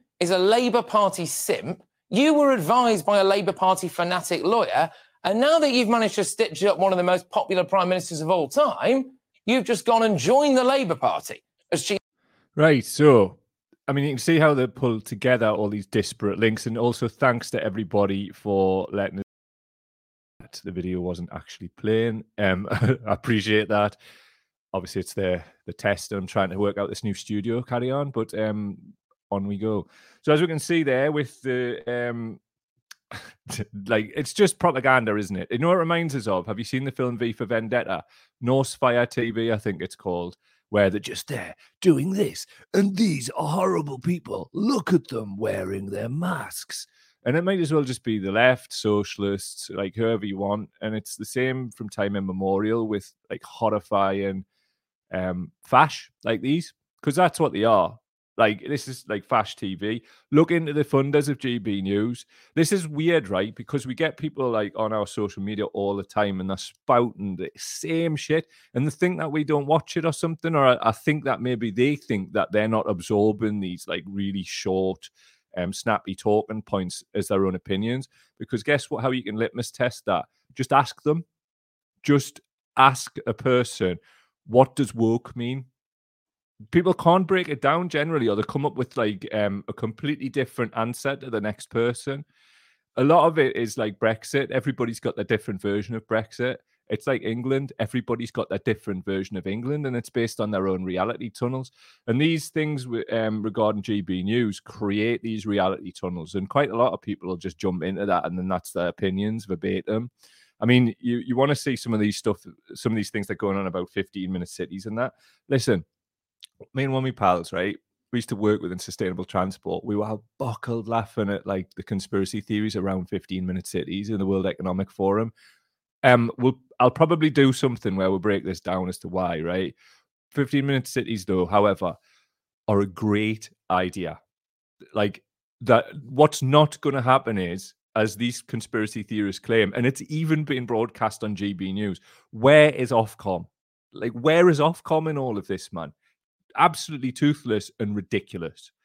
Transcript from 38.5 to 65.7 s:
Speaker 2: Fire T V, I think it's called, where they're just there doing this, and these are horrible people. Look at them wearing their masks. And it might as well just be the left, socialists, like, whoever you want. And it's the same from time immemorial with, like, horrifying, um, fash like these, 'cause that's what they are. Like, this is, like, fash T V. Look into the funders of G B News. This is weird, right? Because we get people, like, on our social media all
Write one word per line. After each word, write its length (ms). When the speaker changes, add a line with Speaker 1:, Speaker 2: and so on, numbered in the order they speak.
Speaker 2:
Fire 320
T 260
V, 180
I 80
think 240
it's 140
called, 400
where 200
they're 120
just 280
there 280
doing 320
this, 340
and 220
these 340
are 180
horrible 500
people. 540
Look 400
at 160
them 280
wearing 500
their 220
masks. 800
And 120
it 80
might 160
as 120
well 100
just 220
be 140
the 140
left, 400
socialists, 1000
like, 240
whoever 320
you 100
want. 320
And 140
it's 220
the 80
same 460
from 180
time 280
immemorial 720
with, 240
like, 120
horrifying, 1000
um, 380
fash 460
like 180
these, 320
'cause 140
that's 240
what 120
they 120
are. 340
Like, 300
this 220
is, 200
like, 160
fash 300
T 220
V. 280
Look 180
into 220
the 120
funders 440
of 100
G 200
B 220
News. 460
This 160
is 160
weird, 400
right? 260
Because 320
we 80
get 220
people, 340
like, 240
on 180
our 140
social 340
media 260
all 280